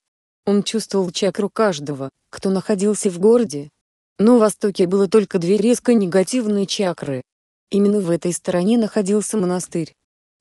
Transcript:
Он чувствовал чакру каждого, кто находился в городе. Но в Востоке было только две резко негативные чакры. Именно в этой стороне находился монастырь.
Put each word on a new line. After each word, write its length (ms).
Он 180
чувствовал 480
чакру 380
каждого, 640
кто 200
находился 600
в 100
городе. 500
Но 180
в 20
Востоке 480
было 220
только 280
две 200
резко 360
негативные 720
чакры. 580
Именно 280
в 100
этой 220
стороне 460
находился 600
монастырь. 560